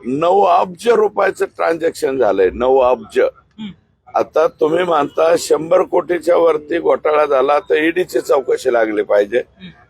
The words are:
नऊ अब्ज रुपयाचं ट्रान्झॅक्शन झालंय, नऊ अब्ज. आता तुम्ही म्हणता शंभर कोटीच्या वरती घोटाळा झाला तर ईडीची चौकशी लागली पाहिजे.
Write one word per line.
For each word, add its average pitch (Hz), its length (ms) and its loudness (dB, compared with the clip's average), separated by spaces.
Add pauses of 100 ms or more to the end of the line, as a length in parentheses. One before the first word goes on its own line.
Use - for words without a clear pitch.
नऊ 170 380 0
अब्ज 185 460 0
रुपयाचं 202 560 0
ट्रान्झॅक्शन 165 720 -4
झालंय, 98 360 2
नऊ 127 260 2
अब्ज. 123 400 0 (960)
आता 156 320 0
तुम्ही 165 360 -2
म्हणता 160 560 0
शंभर 165 420 0
कोटीच्या 175 560 -2
वरती 165 420 0
घोटाळा 151 460 0
झाला 143 340 2
तर - 160 -2
ईडीची 165 460 -2
चौकशी 131 520 -2
लागली 110 300 0
पाहिजे. 104 400 0 (460)